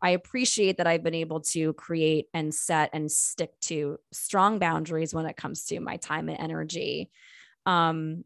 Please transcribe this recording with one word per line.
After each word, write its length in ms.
I 100
appreciate 680
that 100
I've 160
been 120
able 260
to 220
create 600
and 200
set 400
and 180
stick 400
to 340
strong 460
boundaries 540
when 120
it 100
comes 300
to 140
my 180
time 320
and 100
energy, 720
um, 600